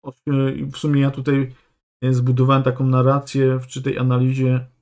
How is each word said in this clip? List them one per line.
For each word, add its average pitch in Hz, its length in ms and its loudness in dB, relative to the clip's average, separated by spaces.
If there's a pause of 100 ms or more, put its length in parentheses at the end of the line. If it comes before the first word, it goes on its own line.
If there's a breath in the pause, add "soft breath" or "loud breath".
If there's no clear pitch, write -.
o-, 135 100 -14 (600)
w - 40 -14
sumie 143 240 0
ja 139 100 2
tutaj, 139 440 -2 (480 loud breath)
e, 131 100 0
zbudowałem 127 500 2
taką 131 240 0
narrację 131 720 2
w, 127 80 -10
czy - 160 -12
tej 139 160 -4
analizie 127 680 0 (160)